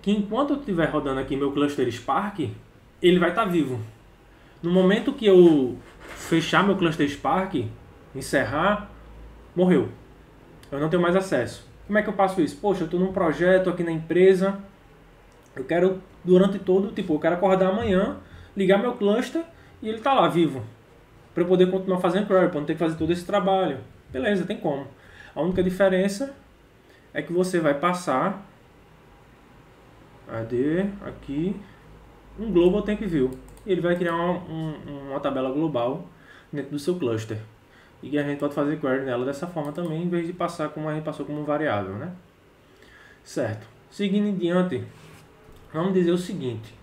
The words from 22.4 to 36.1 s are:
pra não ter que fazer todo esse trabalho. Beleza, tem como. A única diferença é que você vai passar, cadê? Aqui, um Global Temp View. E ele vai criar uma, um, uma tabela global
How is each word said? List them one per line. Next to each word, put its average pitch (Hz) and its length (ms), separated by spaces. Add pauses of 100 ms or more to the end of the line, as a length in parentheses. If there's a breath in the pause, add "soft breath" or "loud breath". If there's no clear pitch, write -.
pra 151 120
não 147 60
ter 160 80
que 160 40
fazer 160 180
todo 160 160
esse 175 120
trabalho. 190 540 (320)
Beleza, 185 340
tem 208 140
como. 139 280 (480 loud breath)
A 135 60
única 180 220
diferença 190 720 (800 soft breath)
é 147 100
que 170 100
você 180 260
vai 151 160
passar, 175 720 (1800)
cadê? 123 580 (180)
Aqui, 143 520 (840 loud breath)
um 214 140
Global 180 300
Temp 208 180
View. 151 320 (340)
E 208 60
ele 175 80
vai 175 160
criar 175 180
uma, 175 240 (100)
um, 147 640
uma 139 100
tabela 131 300
global 139 560 (460 loud breath)